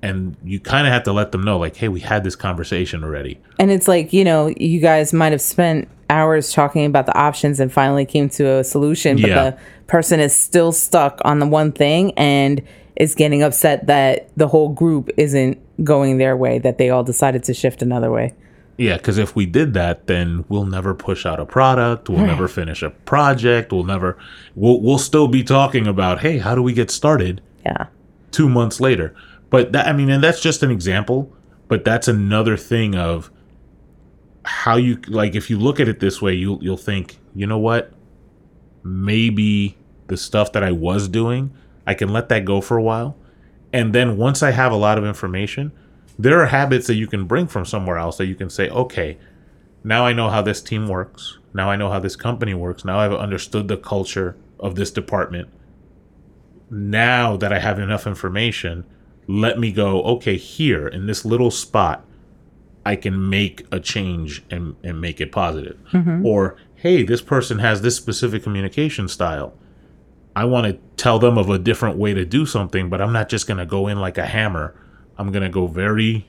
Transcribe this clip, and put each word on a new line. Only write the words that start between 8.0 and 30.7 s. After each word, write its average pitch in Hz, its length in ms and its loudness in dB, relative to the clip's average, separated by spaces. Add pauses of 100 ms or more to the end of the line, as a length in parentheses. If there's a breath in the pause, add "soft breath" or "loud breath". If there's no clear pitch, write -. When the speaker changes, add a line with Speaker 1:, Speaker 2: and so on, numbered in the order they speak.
Speaker 2:
came 143 240 0
to - 140 -2 (140)
a 131 60 2
solution, 143 560 2
but 107 100 4
Speaker 1:
Yeah. 131 220 4
Speaker 2:
the 127 60 -10 (300 loud breath)
person 165 320 4
is 143 160 4
still 165 360 4
stuck 156 540 2
on 147 140 4
the 143 80 2
one 151 240 4
thing 156 440 2
and 139 460 2 (340 loud breath)
is 156 200 2
getting 147 260 4
upset 147 460 2
that 139 500 2
the 151 100 4
whole 151 220 4
group 151 480 0
isn't 139 400 2 (260)
going 139 360 4
their 131 180 2
way, 123 220 0
that 123 180 0
they 127 140 4
all 127 120 2
decided 127 420 0
to 127 100 -2
shift - 260 -2
another 123 300 0
way. 117 220 -2 (440 soft breath)
Speaker 1:
Yeah, 104 220 0
'cause 101 180 0
if 104 180 -2
we 101 120 0
did 131 260 2
that, 87 320 -2
then 85 440 -2
we'll 101 160 0
never 92 280 -4
push - 320 -6
out 80 140 -4
a 76 60 -6
product, 127 640 2
we'll 180 100 0
Speaker 2:
Right. 202 80 4
Speaker 1:
never 143 200 0
finish 80 360 -6
a 76 80 -6
project, 120 800 2
we'll 90 120 0
never, 92 320 -2 (360 loud breath)
we'll, 117 280 4
we'll 131 180 2
still 151 280 2
be 127 160 2
talking 135 440 2
about, 92 320 0
"Hey, 156 180 0
how 104 160 -2
do 127 80 2
we 123 120 2
get 117 180 0
started?" 98 500 0 (240)
Speaker 2:
Yeah. - 200 -4 (460)
Speaker 1:
two 156 180 2
months 117 320 2
later. 101 320 2 (360 loud breath)
But 123 220 4
that, 135 160 2
I 156 60 2
mean, 139 160 2
and 139 120 4
that's 165 200 2
just 160 200 0
an 135 100 2